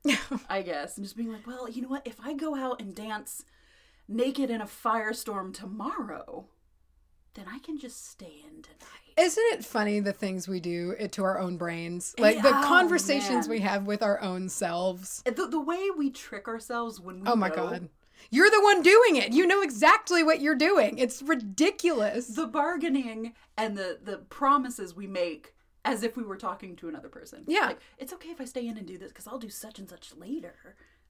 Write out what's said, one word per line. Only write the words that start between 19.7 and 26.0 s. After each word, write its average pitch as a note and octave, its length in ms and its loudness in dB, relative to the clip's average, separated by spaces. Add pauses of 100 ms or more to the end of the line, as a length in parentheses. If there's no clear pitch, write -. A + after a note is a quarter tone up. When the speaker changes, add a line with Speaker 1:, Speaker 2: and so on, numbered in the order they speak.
Speaker 1:
what D#4+ 200 4
you're D4 140 2
doing. D4+ 440 4
It's B3 240 -2
ridiculous. B3 1040 0
Speaker 2:
The A#3+ 180 -4
bargaining C4+ 880 -2 (240)
and A3 200 -2
the, F#3 260 -6
the G3 140 -8
promises C4 760 0
we G3 120 -12
make F3 460 -6 (320)
as A3 180 -2